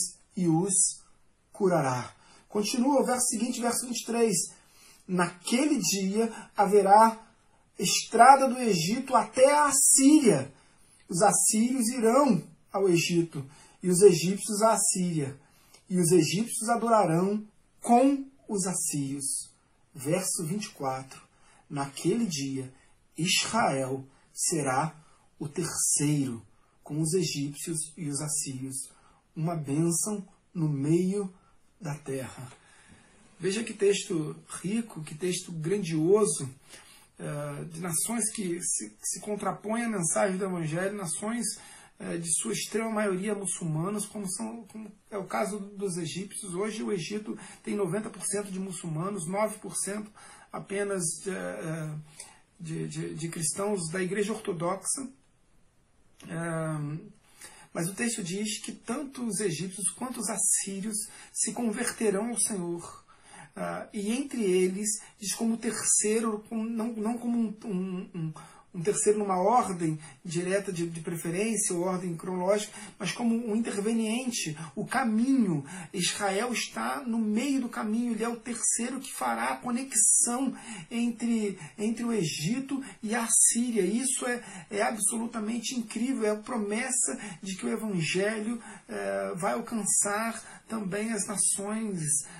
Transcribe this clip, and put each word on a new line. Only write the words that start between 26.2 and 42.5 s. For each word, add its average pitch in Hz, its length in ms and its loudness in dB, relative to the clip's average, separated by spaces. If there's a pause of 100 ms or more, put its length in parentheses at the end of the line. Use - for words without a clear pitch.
com 156 180 -4
os 160 120 0
egípcios 156 840 -2
e 165 100 -6
os 143 140 -4
assírios. 135 680 -6 (460)
Uma 165 200 -2
bênção 165 680 0 (280)
no 156 160 0
meio 185 640 2 (460)
da 147 160 -6
terra." 131 560 -10 (880)
Veja 196 240 -2
que 214 100 -6
texto 185 600 0 (260)
rico, 214 400 -2
que 151 140 -12
texto 180 360 -4
grandioso, 165 960 2 (720)
eh, 147 540 -8
de 165 100 -12
nações 185 500 -2
que 180 300 -4
se, - 400 -6
se - 180 -6
contrapõem 208 640 -4
à 233 60 -2
mensagem 196 480 0
do 196 80 -2
Evangelho, 180 500 -2
nações, 208 500 -4 (540)
eh, 185 180 -6
de 170 220 -6
sua 220 140 -4